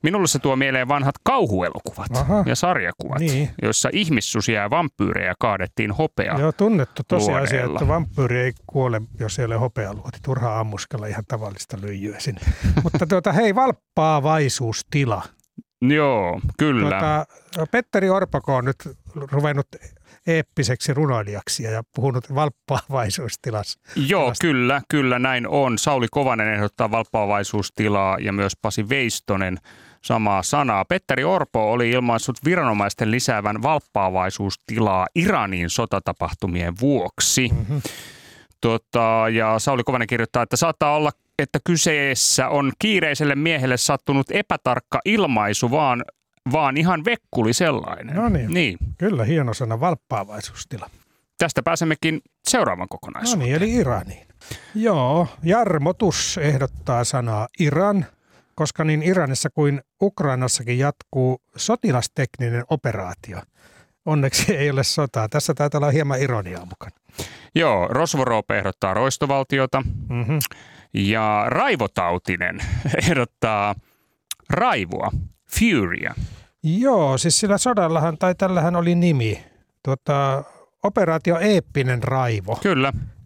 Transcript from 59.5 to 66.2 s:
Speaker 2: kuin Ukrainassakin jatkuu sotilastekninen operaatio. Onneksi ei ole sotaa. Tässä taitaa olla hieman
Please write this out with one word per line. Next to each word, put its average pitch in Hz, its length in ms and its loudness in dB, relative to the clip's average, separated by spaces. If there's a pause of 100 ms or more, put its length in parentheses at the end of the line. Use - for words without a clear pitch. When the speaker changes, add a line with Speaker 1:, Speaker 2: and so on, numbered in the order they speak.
Speaker 2:
kuin 143 300 2 (220)
Ukrainassakin 127 760 0
jatkuu 131 640 0 (160)
sotilastekninen 123 1120 0
operaatio. 95 720 -4 (640)
Onneksi 147 500 2
ei 143 140 2
ole 135 140 0
sotaa. 120 440 -2
Tässä 151 260 0
taitaa 147 240 0
olla 143 120 2
hieman 139 320 0